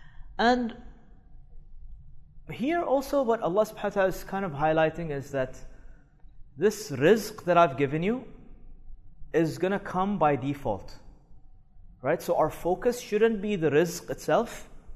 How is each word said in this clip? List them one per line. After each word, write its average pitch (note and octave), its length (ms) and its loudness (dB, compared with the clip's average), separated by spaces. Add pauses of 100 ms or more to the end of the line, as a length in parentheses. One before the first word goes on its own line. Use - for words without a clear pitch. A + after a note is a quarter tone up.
(380)
And A#3+ 380 2 (1700)
here D4 300 -2
also C#4 420 0
what A3+ 200 2
Allah F#3+ 240 2
subhanahu - 160 -12
wa G#3 80 -2
ta'ala F#3+ 180 2
is - 140 -4
kind G3 220 -6
of F3+ 80 -4
highlighting D#3+ 580 2
is C#3 220 -8
that C3 260 -4 (1000)
this F#3 360 0
rizq F3 520 4
that F3 140 6
I've E3 180 8
given C#3+ 280 0
you A#3+ 200 0 (1120)
is D3+ 240 2
gonna F#3+ 220 0
come G3 360 -2
by D3 200 4
default, B2 580 -4 (1080)
right? D#3 200 2
So F3 140 0
our D3+ 120 4
focus F3+ 520 -2
shouldn't G#3 420 2
be G#3 140 -2
the D#3+ 120 2
rizq E3 420 2
itself, D#3+ 600 -2 (260)